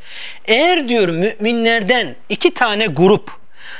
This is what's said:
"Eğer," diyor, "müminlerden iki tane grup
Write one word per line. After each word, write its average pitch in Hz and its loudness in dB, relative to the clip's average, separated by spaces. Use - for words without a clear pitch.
"Eğer," 294 2
diyor, 220 2
"müminlerden 220 0
iki - 2
tane 220 0
grup 185 2